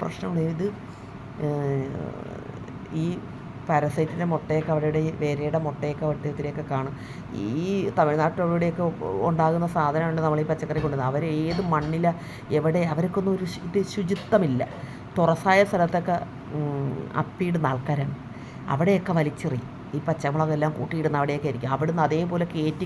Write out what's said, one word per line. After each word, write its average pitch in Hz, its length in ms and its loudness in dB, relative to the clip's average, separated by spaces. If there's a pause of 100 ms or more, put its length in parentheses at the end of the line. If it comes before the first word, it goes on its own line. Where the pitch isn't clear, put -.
പ്രശ്നമാണ്. 170 380 -2
ഇത്, 165 280 0 (800)
ഏഹ്, 139 420 0 (1040)
ഈ 165 240 -2 (500)
പാരസൈറ്റിൻ്റെ 156 580 0
മുട്ടയൊക്കെ 156 460 0
അവിടെ 151 140 2
ഇവിടെ, 156 140 2
ഈ 160 200 0
വേരയുടെ 147 400 0
മുട്ടയൊക്കെ 147 460 -2
അവിടെ 147 240 0
ഇവിടെയൊക്കെ 147 320 -4
കാണും. 135 360 -4 (360)
ഈ 160 640 0
തമിഴ്നാട്ടിൽ 156 440 4
അവിടെയൊക്കെ 170 420 2 (180)
ഉണ്ടാകുന്ന 165 640 2
സാധനമാണ് 160 540 2
നമ്മൾ 151 180 4
ഈ 156 40 2
പച്ചക്കറി 151 360 0
കൊണ്ടുവരുന്നത്. 139 360 0
അവർ 151 100 2
ഏത് 160 360 0
മണ്ണില, 165 520 2 (380)
എവിടെ, 160 280 4
അവർക്കൊന്നും 180 560 2
ഒരു 185 100 -2
ശു-, - 180 -6
ഇത് 190 240 0
ശുചിത്വമില്ല. 190 800 2 (500)
തുറസായ 175 460 6
സ്ഥലത്തൊക്കെ, 175 560 2 (340)
ഉം, 143 640 -2
അപ്പിയിടുന്ന 170 500 0
ആൾക്കാരാണ്. 139 480 0 (520)
അവിടെയൊക്കെ 180 460 4
വലിച്ചെറിയും. 147 540 0 (260)
ഈ 147 140 -2
പച്ചമുളകെല്ലാം 156 640 2
കൂട്ടിയിടുന്ന 156 460 0
അവിടെയൊക്കെ 147 300 0
ആയിരിക്കും. 131 240 -2
അവിടുന്ന് 156 300 2
അതേപോലെ 170 440 2
കയറ്റി 156 400 -2